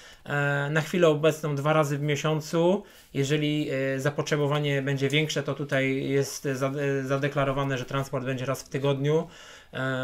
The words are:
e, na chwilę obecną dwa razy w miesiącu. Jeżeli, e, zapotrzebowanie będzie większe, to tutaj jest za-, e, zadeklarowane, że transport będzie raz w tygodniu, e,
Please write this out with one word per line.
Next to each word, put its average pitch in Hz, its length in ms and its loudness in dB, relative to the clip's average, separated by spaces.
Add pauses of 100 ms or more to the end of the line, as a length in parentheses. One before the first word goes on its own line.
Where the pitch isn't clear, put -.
(240)
e, - 60 -10 (420)
na 156 80 2
chwilę 170 280 4
obecną 151 460 2
dwa 143 180 2
razy 147 260 2
w 143 40 -6
miesiącu. 156 800 0 (320)
Jeżeli, 147 560 0
e, 135 300 -2
zapotrzebowanie 147 840 0
będzie 135 260 0
większe, 151 340 0
to 139 120 -4
tutaj 135 540 0
jest 139 440 0
za-, 131 200 -2 (280)
e, - 60 -4
zadeklarowane, 139 720 0
że 127 60 -4
transport 135 400 -4
będzie 127 220 -4
raz 131 160 -4
w - 60 -20
tygodniu, 143 600 0 (440)
e, - 60 -8 (260)